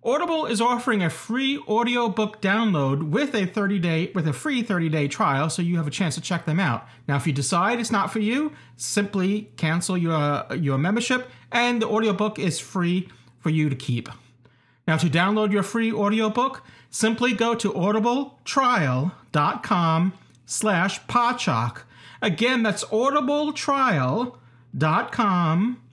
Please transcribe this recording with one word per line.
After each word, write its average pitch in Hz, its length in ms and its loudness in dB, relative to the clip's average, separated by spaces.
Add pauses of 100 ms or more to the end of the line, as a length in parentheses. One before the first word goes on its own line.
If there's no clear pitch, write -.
Audible 320 440 0
is 220 120 0
offering 233 440 2
a 165 80 2
free 269 560 -2
audiobook 220 720 0
download 165 720 2
with 269 240 0
a 202 100 0
thirty-day, 180 720 0
with 165 120 0
a 147 60 0
free 262 300 -2
thirty-day 160 440 0
trial, 143 400 0
so 160 140 -4
you 175 160 0
have 160 80 -2
a 147 60 -4
chance 165 240 -2
to 170 60 -8
check - 240 -4
them 160 140 0
out. 135 280 0 (200)
Now, 143 100 0
if 131 100 -2
you 156 60 0
decide 180 460 0
it's 233 120 -4
not 226 200 0
for - 60 -4
you, 254 340 0 (260)
simply 202 800 -2
cancel 170 380 0
your, 156 600 0
your 139 240 0
membership, 233 500 0 (220)
and 240 280 0
the 220 80 0
audiobook 208 520 0
is - 200 -2
free 180 500 -2 (280)
for - 140 -2
you 156 180 2
to 135 60 -4
keep. 123 340 -4 (800)
Now, 160 100 2
to 165 80 2
download 196 460 2
your 202 100 2
free 226 300 -2
audiobook, 220 720 0 (260)
simply 226 440 0
go 233 200 0
to 226 180 -2
audibletrial 214 1400 0 (200)
dot 247 300 0
com 175 520 2 (340)
slash 190 540 0
podshock. 214 840 0 (400)
Again, 226 400 2
that's 214 220 0
audibletrial 262 1500 0 (400)
dot 156 360 2
com 190 680 2 (140)